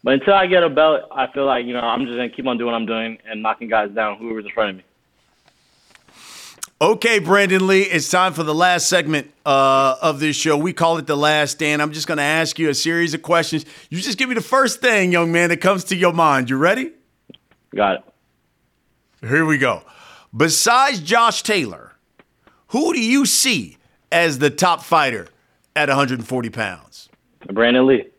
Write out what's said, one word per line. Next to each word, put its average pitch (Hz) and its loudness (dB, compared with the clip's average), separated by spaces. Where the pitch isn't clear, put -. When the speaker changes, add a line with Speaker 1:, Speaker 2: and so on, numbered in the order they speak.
Speaker 1:
But 127 2
until 196 4
I 190 2
get 180 4
a 165 2
belt, 151 2
I 131 -4
feel 139 -2
like, 123 0
you 123 -8
know, 123 -4
I'm 117 -2
just 120 -8
gonna 120 -4
keep 127 -10
on 123 -2
doing 120 -4
what 117 -2
I'm 113 -4
doing 113 -6
and 110 -12
knocking 110 -4
guys 107 0
down, 107 -4
whoever's 110 -10
in 104 -18
front 107 -2
of 95 -10
me. 92 -20
Speaker 2:
Okay, 220 2
Brandon 190 2
Lee, 190 4
it's 175 -2
time 180 2
for 156 -6
the 151 -2
last 175 2
segment, 156 -2
uh, 135 4
of 151 -2
this 151 -2
show. 156 0
We 160 -2
call 165 0
it 160 -12
The 151 0
Last 151 2
Stand. 151 -2
I'm 151 -2
just 151 -8
gonna 151 -2
ask 156 -2
you 160 0
a 139 -2
series 165 -2
of 160 -8
questions. 160 -2
You 165 -8
just 196 -6
give 254 -4
me 247 -4
the 226 -2
first 262 0
thing, 208 2
young 170 2
man, 170 2
that 165 0
comes 185 0
to 190 -2
your 175 2
mind. 143 2
You 135 -2
ready? 214 0
Speaker 1:
Got 98 2
it. - -16
Speaker 2:
Here 147 2
we 156 0
go. 120 -2
Besides 226 2
Josh 214 0
Taylor, 110 -6
who 320 -2
do 262 -2
you 254 2
see 160 -2
as 170 2
the 143 2
top 175 0
fighter 131 0
at 147 0
a 135 2
hundred 131 0
and 113 -12
forty 120 -4
pounds? 101 -10
Speaker 1:
Brandon 120 4
Lee. 123 4